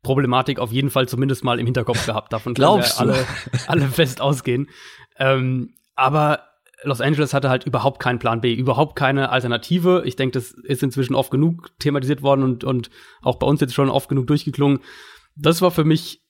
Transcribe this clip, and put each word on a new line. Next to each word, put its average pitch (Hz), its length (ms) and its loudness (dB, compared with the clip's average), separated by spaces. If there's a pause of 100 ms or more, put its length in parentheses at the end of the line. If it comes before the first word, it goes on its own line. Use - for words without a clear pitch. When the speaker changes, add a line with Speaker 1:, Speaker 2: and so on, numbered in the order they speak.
Speaker 1:
Problematik 131 560 0
auf 113 120 -4
jeden 135 180 0
Fall 131 180 0
zumindest 131 380 -2
mal 120 140 0
im 117 60 -2
Hinterkopf 120 400 -2
gehabt. - 280 -6
Davon 120 200 -6
können - 20 -4
Speaker 2:
Glaubst 135 440 4
Speaker 1:
wir 120 80 2
Speaker 2:
du? - 60 4
Speaker 1:
alle, 131 120 0 (200)
<laughs> - 220 -4
alle 139 200 2
fest 131 320 0
ausgehen. 127 500 -2 (480)
Ähm, 131 560 0 (220)
aber 147 500 0 (380)
Los 127 180 -4
Angeles 143 320 0
hatte 135 160 0
halt 127 160 0
überhaupt 131 340 -2
keinen 120 200 -2
Plan 117 200 0
B, 120 140 0
überhaupt 127 420 0
keine 135 360 0
Alternative. 165 760 0
Ich - 100 -6
denke, 135 200 -2
das 120 160 -6
ist 123 300 0
inzwischen 131 320 0
oft - 160 0
genug 165 500 0
thematisiert 139 420 -2
worden 139 220 4
und, 127 200 -2
und 127 260 -4 (320)
auch 123 140 0
bei 123 100 -2
uns 143 140 2
jetzt 127 140 0
schon 139 160 2
oft 139 180 -2
genug 131 200 0
durchgeklungen. 143 520 0 (560)
Das 165 260 2
war 180 100 4
für 160 120 0
mich - 460 0